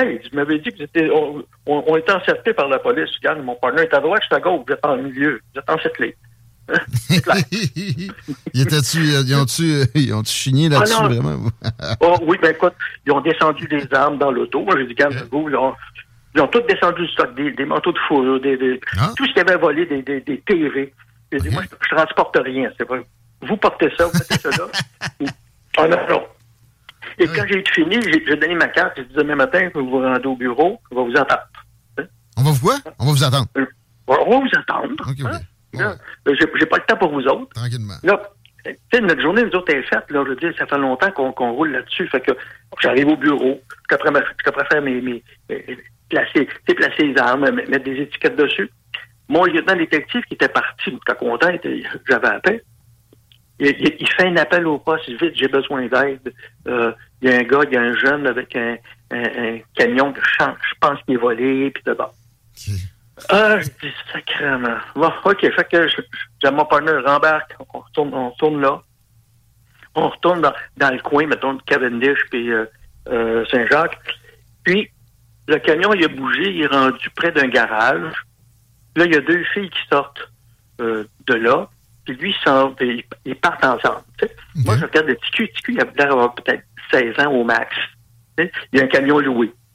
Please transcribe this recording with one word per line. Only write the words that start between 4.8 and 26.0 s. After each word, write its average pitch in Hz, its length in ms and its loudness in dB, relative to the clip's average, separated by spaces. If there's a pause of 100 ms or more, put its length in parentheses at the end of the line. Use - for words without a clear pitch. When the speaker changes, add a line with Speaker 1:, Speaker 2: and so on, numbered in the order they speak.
Speaker 1:
en 139 120 2
milieu. 135 440 -2 (120)
Vous 135 60 -10
êtes - 100 -10
encerclés. 175 460 -2 (540)
<laughs> 147 60 -2 (180)
C'est 151 300 0
clair. 175 140 2 (100)
Speaker 2:
<laughs> - 40 -10 (1000)
Ils 127 80 2
étaient-tu, 147 380 2
ils 139 360 2
ont-tu, 143 460 2 (140)
ils 127 180 2
ont-tu 110 180 -2
chigné 139 380 2
là-dessus, 208 300 4
Speaker 1:
Ah, - 40 2
non. 208 60 2
Speaker 2:
vraiment ? 120 280 -2 (360)
<laughs> - 260 -6
Speaker 1:
Oh, 175 220 6
oui, 170 180 2
ben 160 120 4
écoute, 175 220 2 (340)
ils 143 40 4
ont 139 100 2
descendu 156 460 0
les 143 240 -4
armes 143 280 2
dans 139 100 2
l'auto. 120 340 -2
Moi, 190 140 2
j'ai 131 80 -2
dit, « 120 100 -10
Calme-vous, 139 520 0
là. » 131 260 0 (600)
Ils 151 60 4
ont 135 60 4
tous 233 140 2
descendu 175 460 0
du - 60 -8
stock, 139 200 -2
des, 139 200 -4
des 135 120 -4
manteaux 151 260 -2
de 151 60 -2 (100)
fourrure, 131 320 4
des, 135 160 0
des, 127 240 0 (200)
Speaker 2:
Ah. 151 180 2
Speaker 1:
tout 277 80 -2
ce - 80 0
qu'ils - 80 4
avaient 180 160 4
volé, 165 300 2
des, 139 160 -4
des, 135 180 -4
des 135 200 -6
T 165 280 2
V. 135 240 -6 (380)
J'ai 143 80 -2
dit, 80 80 -4
Speaker 2:
Ok. « 87 80 -2
Speaker 1:
Moi, - 80 -4
je, - 120 -14 (140)
je - 60 0
transporte 156 420 2
rien. 131 400 -2
C'est 117 80 -4
pas, 127 120 -6 (440)
vous 175 160 -4
portez 180 400 2
ça, 170 80 4
vous 170 80 -2
mettez 175 240 0
ça 156 140 -4
là. 175 720 -6
Speaker 2:
<laughs> - 520 -10
Speaker 1:
Ah 156 100 4
non, 170 100 2 (100)